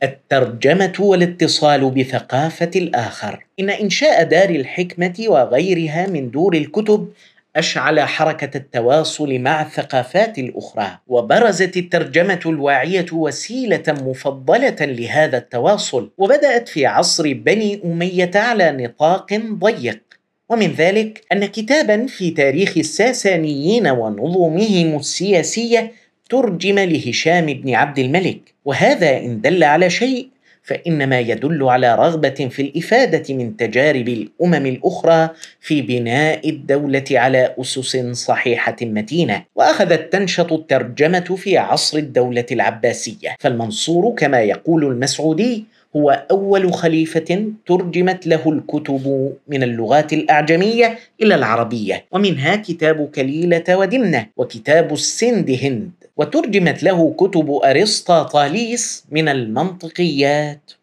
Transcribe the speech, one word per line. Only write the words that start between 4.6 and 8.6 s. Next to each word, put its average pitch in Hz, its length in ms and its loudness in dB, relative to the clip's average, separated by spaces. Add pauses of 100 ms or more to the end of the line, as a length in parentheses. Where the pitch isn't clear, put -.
وغيرها 160 800 2
من 143 240 -6
دور 165 260 0
الكتب 202 520 0 (480)
أشعل 156 440 0
حركة 147 560 -2
التواصل 135 840 0